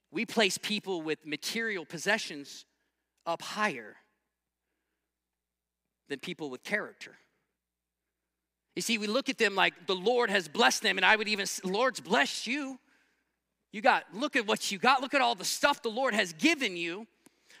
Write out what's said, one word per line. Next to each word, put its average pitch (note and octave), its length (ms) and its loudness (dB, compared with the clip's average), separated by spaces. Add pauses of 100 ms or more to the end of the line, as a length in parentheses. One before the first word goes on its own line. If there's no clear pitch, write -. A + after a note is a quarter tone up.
(120)
we G3+ 140 -4
place G#3 340 2
people F#3+ 420 -4
with D#3 240 -4
material F#3+ 580 -4
possessions F3 840 -4 (600)
up E3+ 160 -4
higher D3+ 540 -4 (2250)
than C#3 100 -8
people D#3 320 -10
with B2 100 -12
character. - 540 -8 (1600)
You F3+ 80 -4
see, A3+ 160 0
we G#3 80 -4
look B3+ 220 0
at A#3+ 100 -2
them G3+ 160 2
like, F3+ 320 2
"The F#3+ 80 0
Lord A3+ 340 2
has F#3+ 180 0
blessed G#3+ 360 2
them," F#3+ 160 0
and F#3 60 4
I G#3 100 8
would G#3+ 120 0
even G3+ 200 -2
say, - 200 -6
"Lord's G#3 320 0
blessed A#3 460 0
you. C4+ 320 -6 (920)
You G#3 100 -10
got, G3 320 4
look C4+ 240 -2
at G#3+ 100 0
what G#3+ 240 0
you G3 60 -4
got. B3+ 240 4
Look C4+ 120 -4
at C#4+ 60 4
all A#3+ 160 4
the F3 80 -10
stuff - 380 2
the A#3 80 -4
Lord A#3+ 240 0
has G3+ 180 0
given A3+ 460 2
you." E3+ 300 -8 (520)